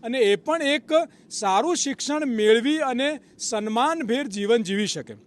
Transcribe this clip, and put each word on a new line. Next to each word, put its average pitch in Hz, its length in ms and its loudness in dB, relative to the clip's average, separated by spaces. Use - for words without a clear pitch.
અને 240 160 -4
એ 202 160 6
પણ 311 260 -2
એક 294 300 0
સારું 220 460 0
શિક્ષણ 285 500 -4
મેળવી 233 520 2
અને 277 420 -2
સન્માનભેર 240 880 -2
જીવન 208 360 0
જીવી 196 240 -2
શકે. 120 280 -8